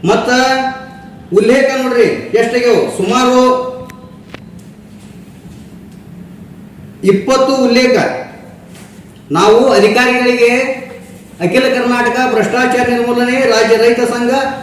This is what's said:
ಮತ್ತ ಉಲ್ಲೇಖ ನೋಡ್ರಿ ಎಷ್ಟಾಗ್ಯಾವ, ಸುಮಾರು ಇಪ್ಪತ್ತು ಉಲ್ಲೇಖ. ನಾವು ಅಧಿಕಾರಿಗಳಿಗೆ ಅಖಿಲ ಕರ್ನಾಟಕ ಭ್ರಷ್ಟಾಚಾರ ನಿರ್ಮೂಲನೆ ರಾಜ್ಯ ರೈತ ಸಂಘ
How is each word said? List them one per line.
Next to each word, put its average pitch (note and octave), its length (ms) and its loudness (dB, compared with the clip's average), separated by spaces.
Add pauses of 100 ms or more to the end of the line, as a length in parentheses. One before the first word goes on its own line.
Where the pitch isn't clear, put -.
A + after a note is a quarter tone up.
ಮತ್ತ A3+ 200 0 (1080)
ಉಲ್ಲೇಖ C4+ 300 2 (140)
ನೋಡ್ರಿ A#3+ 260 2 (320)
ಎಷ್ಟಾಗ್ಯಾವ, A#3 380 0 (180)
ಸುಮಾರು B3 420 0 (3750)
ಇಪ್ಪತ್ತು C4 400 2 (140)
ಉಲ್ಲೇಖ. B3 300 2 (1400)
ನಾವು G#3 240 4 (180)
ಅಧಿಕಾರಿಗಳಿಗೆ A#3+ 760 2 (920)
ಅಖಿಲ B3+ 200 2 (120)
ಕರ್ನಾಟಕ A#3+ 400 0 (180)
ಭ್ರಷ್ಟಾಚಾರ B3 580 0
ನಿರ್ಮೂಲನೆ A#3+ 440 0 (180)
ರಾಜ್ಯ A3+ 300 2
ರೈತ A#3 160 2 (140)
ಸಂಘ A#3+ 160 -2 (320)